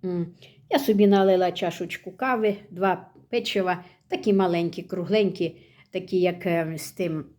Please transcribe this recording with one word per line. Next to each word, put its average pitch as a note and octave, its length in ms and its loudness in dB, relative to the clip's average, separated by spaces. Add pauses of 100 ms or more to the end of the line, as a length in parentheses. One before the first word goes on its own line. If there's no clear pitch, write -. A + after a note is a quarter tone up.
М. F3 240 -4 (420)
Я D4 100 4
собі G#3 280 4
налила F#3+ 440 4
чашечку F3 600 -6
кави, A3 440 -2 (140)
два F#3 400 -2 (200)
печива, F#3+ 540 -2 (240)
такі - 260 0
маленькі, E3+ 480 0
кругленькі, F3+ 760 -2 (360)
такі, F#3 280 -2
як, F3 260 0
е, E3 320 0
з - 140 -12
тим D#3+ 340 -6 (140)